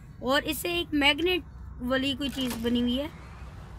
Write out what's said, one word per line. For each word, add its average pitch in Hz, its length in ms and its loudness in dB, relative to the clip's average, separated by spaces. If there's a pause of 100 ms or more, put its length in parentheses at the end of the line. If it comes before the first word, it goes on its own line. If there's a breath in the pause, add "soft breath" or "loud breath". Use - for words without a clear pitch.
(220 loud breath)
और 277 220 4
इससे 339 340 0
एक 349 160 -2
मैग्नेट 294 480 4 (360)
वाली 262 360 0
कोई 285 140 -2
चीज़ 247 260 -2
बनी 240 260 2
हुई 240 160 2
है, 294 140 -2 (680)